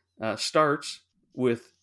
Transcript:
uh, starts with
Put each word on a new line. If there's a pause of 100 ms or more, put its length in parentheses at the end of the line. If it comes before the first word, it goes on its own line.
(200)
uh,
starts (320)
with (100)